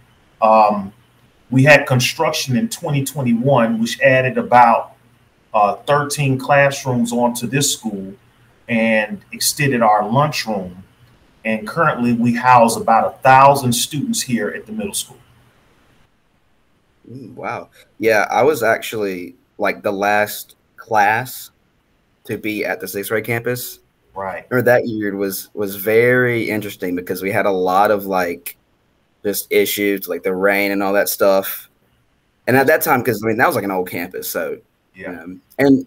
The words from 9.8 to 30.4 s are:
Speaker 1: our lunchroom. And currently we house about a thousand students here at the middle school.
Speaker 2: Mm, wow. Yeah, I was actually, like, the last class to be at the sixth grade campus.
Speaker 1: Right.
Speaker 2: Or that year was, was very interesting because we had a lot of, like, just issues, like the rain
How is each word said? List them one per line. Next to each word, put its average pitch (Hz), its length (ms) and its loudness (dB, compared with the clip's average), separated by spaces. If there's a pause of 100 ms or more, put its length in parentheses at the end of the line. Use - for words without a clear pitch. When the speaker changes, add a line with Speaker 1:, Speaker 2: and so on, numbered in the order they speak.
Speaker 1:
our 107 260 2
lunchroom. 113 760 -2 (600)
And 110 240 -4
currently 120 460 0
we 117 200 2
house 120 420 4
about - 380 0
a - 60 -20
thousand 131 540 6
students - 500 -4
here 107 260 -4
at - 160 -12
the 110 60 -16
middle 104 240 -8
school. - 240 -10 (1900)
Speaker 2:
Mm, 123 240 -18
wow. 104 340 -10 (300)
Yeah, 107 320 0
I 107 120 2
was 135 200 2
actually, 101 720 -4 (220)
like, 95 260 -4
the 107 80 -2
last 104 640 -2 (220)
class 110 760 -2 (760)
to 107 120 -8
be 107 280 -6
at 92 140 -4
the 113 80 -10
sixth 98 220 -8
grade 110 160 -2
campus. 120 540 -6 (360)
Speaker 1:
Right. 95 340 -10
Speaker 2:
Or 123 120 0
that 120 260 4
year 107 280 -4
was, 98 380 -6
was 101 220 -6
very 117 720 2
interesting 98 460 -6
because 90 260 -6
we 95 100 -4
had 101 140 0
a 101 60 0
lot 92 400 2
of, 101 140 -2
like, 90 520 -4 (640)
just 98 280 -6
issues, 101 560 0
like 98 160 -8
the 95 100 -2
rain 98 380 0